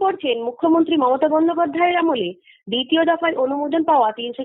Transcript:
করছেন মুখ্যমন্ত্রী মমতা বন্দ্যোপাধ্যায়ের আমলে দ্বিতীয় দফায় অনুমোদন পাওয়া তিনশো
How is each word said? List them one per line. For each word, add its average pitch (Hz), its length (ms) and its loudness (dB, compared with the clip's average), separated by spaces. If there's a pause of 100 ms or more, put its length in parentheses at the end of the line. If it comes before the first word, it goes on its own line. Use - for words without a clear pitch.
করছেন 370 340 -2 (120)
মুখ্যমন্ত্রী 320 540 2
মমতা 262 320 2
বন্দ্যোপাধ্যায়ের 339 680 0
আমলে 247 260 0 (440)
দ্বিতীয় 262 380 0
দফায় 330 340 0
অনুমোদন 285 460 -2
পাওয়া 262 180 4 (100)
তিনশো 240 260 -8